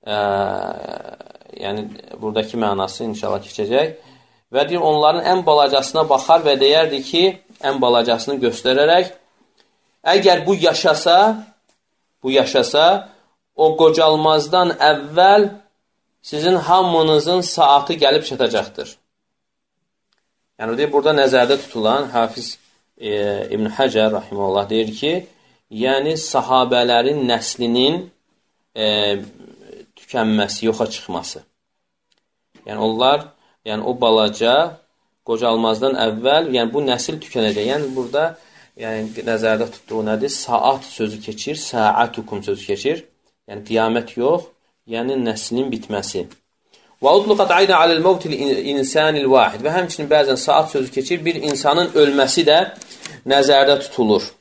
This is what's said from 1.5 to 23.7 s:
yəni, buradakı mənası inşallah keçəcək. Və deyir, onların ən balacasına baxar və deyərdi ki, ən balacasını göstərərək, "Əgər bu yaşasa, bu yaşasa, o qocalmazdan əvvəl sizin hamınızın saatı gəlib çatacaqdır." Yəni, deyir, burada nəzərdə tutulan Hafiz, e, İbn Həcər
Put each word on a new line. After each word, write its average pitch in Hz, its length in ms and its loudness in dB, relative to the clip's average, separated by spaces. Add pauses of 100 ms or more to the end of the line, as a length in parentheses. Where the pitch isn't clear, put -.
yəni, 104 220 -8 (340)
buradakı 110 400 -6
mənası 98 440 -4
inşallah 104 400 -6
keçəcək. 131 500 -2 (580)
Və 135 160 0
deyir, 175 120 -4
onların 156 440 2
ən 180 220 0
balacasına 147 640 2
baxar 160 380 2
və 143 140 2
deyərdi 143 420 2
ki, 170 220 0 (380)
ən 139 180 -2
balacasını 120 600 0
göstərərək, 139 720 2 (920)
"Əgər 175 420 4
bu 196 80 2
yaşasa, 165 640 2 (1040)
bu 131 80 -4
yaşasa, 143 800 2 (480)
o 160 200 2
qocalmazdan 156 920 4
əvvəl 160 800 4 (720)
sizin 165 340 0
hamınızın 165 840 2
saatı 143 540 2
gəlib 147 300 2
çatacaqdır." 113 720 -4 (1600)
Yəni, 113 160 -4
deyir, 147 160 -2
burada 143 200 2
nəzərdə 135 500 4
tutulan 120 460 -2
Hafiz, 120 500 -4 (420)
e, 107 100 -8 (400)
İbn 107 160 -4
Həcər 110 460 0